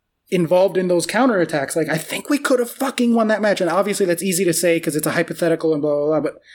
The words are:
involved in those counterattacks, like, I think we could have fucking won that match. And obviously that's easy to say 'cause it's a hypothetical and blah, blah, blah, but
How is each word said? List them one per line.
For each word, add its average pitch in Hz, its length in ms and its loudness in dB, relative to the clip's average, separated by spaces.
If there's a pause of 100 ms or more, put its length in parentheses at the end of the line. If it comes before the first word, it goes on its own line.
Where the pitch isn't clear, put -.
(300)
involved 180 460 2
in 185 120 0
those 175 180 0
counterattacks, 185 680 0
like, 156 140 -2
I 139 100 -2
think - 320 -8
we 285 80 2
could 262 220 0
have 233 100 -4
fucking 254 440 0
won 220 140 2
that 196 140 0
match. 202 180 0
And 180 80 0
obviously 196 380 0
that's 170 160 0
easy 190 220 0
to 170 80 2
say 165 260 2
'cause 160 180 -4
it's 151 100 -2
a 151 60 -2
hypothetical 165 600 0
and 151 100 0
blah, 147 120 0
blah, 147 120 0
blah, 156 140 2
but 147 200 -6 (140)